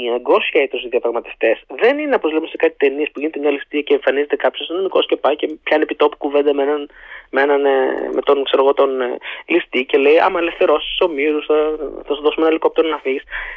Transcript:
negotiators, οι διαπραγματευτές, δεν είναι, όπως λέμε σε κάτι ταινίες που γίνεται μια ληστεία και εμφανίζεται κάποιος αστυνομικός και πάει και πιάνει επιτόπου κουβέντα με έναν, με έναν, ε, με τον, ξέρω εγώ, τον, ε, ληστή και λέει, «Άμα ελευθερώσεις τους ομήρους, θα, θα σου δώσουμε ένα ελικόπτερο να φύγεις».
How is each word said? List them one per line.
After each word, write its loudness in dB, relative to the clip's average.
negotiators, 0
οι -10
διαπραγματευτές, -2
δεν 0
είναι, -2
όπως 0
λέμε -2
σε -16
κάτι 0
ταινίες 0
που -14
γίνεται -4
μια 0
ληστεία -6
και 0
εμφανίζεται 0
κάποιος -2
αστυνομικός -2
και 0
πάει 0
και -4
πιάνει 2
επιτόπου 0
κουβέντα 0
με 0
έναν, -2
με 0
έναν, 2
ε, 0
με 0
τον, 2
ξέρω 2
εγώ, 4
τον, 2
ε, -4
ληστή -2
και 0
λέει, 6
«Άμα 2
ελευθερώσεις 0
τους 0
ομήρους, -2
θα, 0
θα -4
σου -12
δώσουμε 0
ένα 4
ελικόπτερο 2
να -4
φύγεις». -4